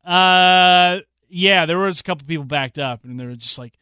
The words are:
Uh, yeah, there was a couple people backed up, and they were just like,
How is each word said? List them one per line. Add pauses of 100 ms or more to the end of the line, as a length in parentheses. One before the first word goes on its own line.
Uh, (280)
yeah,
there
was
a
couple
people
backed
up,
and
they
were
just
like,